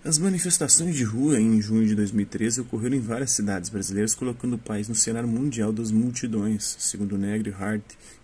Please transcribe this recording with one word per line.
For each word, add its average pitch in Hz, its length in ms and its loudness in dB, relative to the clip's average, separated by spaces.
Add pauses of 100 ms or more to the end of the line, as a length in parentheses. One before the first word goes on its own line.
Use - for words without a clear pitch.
As 156 160 0
manifestações 170 760 2
de 131 80 2
rua 120 380 2
em 110 200 6
junho 110 240 4
de 107 80 4
dois 104 200 0
mil 104 100 2
e - 20 0
treze 117 360 -2
ocorreram 120 340 -2
em 135 60 0
várias 117 300 -4
cidades 98 380 -2
brasileiras, 101 460 -2
colocando 123 380 -4
o 117 40 -4
país 107 300 -6
no 117 80 -6
cenário 117 320 0
mundial 113 460 0
das 110 180 -2
multidões. 110 880 0
Segundo 101 380 -2
Negri 104 320 -2
e 101 40 -8
Hart, 104 300 -4 (400)